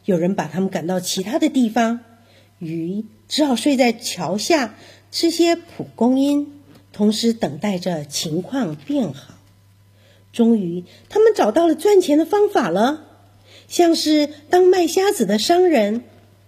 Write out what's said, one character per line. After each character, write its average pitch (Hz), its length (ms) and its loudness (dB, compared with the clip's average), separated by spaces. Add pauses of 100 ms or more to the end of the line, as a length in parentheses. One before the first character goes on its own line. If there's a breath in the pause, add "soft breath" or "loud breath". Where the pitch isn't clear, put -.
有 185 120 0
人 180 200 0
把 160 100 -4
他 156 140 -6
们 190 100 -2
赶 160 160 -6
到 185 140 -2
其 180 240 -6
他 269 160 -4
的 311 80 2
地 262 200 0
方。 233 300 -2 (600 soft breath)
鱼 170 440 -8 (220)
只 - 180 -2
好 262 120 0
睡 277 200 0
在 240 160 2
桥 180 460 -6
下， 277 380 -2 (340 loud breath)
吃 330 220 -2
些 339 240 2
蒲 - 400 -14
公 254 240 2
英， 285 320 0 (400 soft breath)
同 208 180 0
时 226 220 0
等 156 260 -6
待 196 220 -4
着 165 240 -6
情 160 360 -6
况 185 360 -6
变 247 360 -4
好。 - 220 -20 (1000 soft breath)
终 233 240 2
于， 175 280 -4 (240 loud breath)
他 - 100 -4
们 440 160 6
找 311 160 0
到 330 160 2
了 320 80 2
赚 403 260 4
钱 302 160 2
的 320 80 4
方 415 240 2
法 311 200 0
了， 226 360 0 (640 soft breath)
像 339 300 2
是 302 320 0 (200 loud breath)
当 359 140 4
卖 359 240 4
虾 392 240 0
子 285 160 -2
的 208 140 0
商 359 280 4
人。 226 360 0 (420)